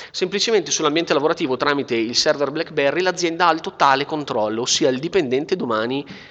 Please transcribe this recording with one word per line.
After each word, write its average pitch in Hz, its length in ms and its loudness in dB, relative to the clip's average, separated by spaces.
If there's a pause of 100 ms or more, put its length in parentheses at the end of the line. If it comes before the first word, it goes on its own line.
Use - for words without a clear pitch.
(100)
semplicemente 196 600 0
sull'ambiente 156 400 0
lavorativo 151 440 0
tramite 139 380 0
il 113 220 0
server 143 340 2
BlackBerry 151 520 0
l'azienda 175 440 0
ha 165 60 6
il 160 80 0
totale 143 460 2
controllo, 123 560 -2
ossia 139 260 2
il 127 100 2
dipendente 151 560 0
domani 123 500 -2 (260)